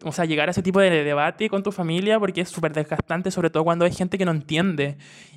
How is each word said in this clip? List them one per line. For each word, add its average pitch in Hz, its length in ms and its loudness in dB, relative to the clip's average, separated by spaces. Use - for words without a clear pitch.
o 156 80 -6
sea, 175 120 0
llegar 156 220 2
a 175 60 0
ese 185 100 -2
tipo 185 160 2
de 175 240 6
debate 147 480 0
con 196 140 -2
tu 208 80 -4
familia, 190 480 0
porque 185 220 -2
es 180 60 -6
súper 160 240 -4
desgastante, 165 600 -4
sobre 170 180 0
todo 160 140 0
cuando 170 200 2
hay 175 80 2
gente 185 260 -4
que 190 60 0
no 175 60 2
entiende 151 680 0